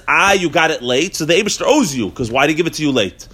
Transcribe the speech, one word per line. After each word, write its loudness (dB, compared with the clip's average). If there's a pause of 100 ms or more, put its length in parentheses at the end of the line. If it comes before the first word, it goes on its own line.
"Ah, 2
you 0
got 2
it -6
late, -2
so -4
the 2
Eibusha 0
owes 2
you, -2
'cause -6
why 2
did 0
he -2
give -2
it -4
to -8
you 0
late?" -2